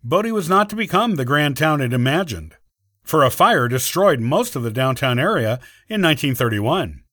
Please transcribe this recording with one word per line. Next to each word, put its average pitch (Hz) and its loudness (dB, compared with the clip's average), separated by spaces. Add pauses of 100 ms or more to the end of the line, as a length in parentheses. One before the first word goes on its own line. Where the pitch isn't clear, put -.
Bodie 190 -2
was 190 -4
not 202 2
to 208 -8
become 214 0
the 135 -2
grand 143 0
town 151 0
it 120 -2
imagined, 127 -2 (480)
for 147 4
a 123 4
fire 170 2
destroyed 135 0
most 156 -2
of 123 -4
the 117 -4
downtown 131 0
area 127 0 (300)
in 214 -4
nineteen 151 0
thirty-one. 113 -2